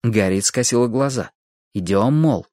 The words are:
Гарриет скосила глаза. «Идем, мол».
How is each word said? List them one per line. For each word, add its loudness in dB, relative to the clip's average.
Гарриет 0
скосила 0
глаза. -4
«Идем, 0
мол». 0